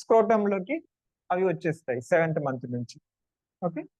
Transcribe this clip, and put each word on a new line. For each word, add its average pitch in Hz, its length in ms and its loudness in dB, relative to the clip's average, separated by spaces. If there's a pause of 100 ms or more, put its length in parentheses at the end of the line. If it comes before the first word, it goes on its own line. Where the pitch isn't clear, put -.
స్క్రోటంలోకి 208 760 2 (560)
అవి 185 180 2
వచ్చేస్తాయి 160 500 -4 (100)
సెవెంత్ 160 360 2
మంత్ 131 280 -6
నుంచి. 120 220 -8 (680)
ఓకే, 165 160 -4 (180)